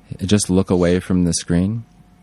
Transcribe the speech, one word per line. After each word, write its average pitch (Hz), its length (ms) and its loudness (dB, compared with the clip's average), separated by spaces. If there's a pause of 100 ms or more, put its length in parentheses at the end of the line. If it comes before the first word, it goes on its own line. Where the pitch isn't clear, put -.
(180)
Just 98 320 0
look 95 200 2
away 90 300 2
from 90 240 0
the 82 100 0
screen. 98 500 -2 (380)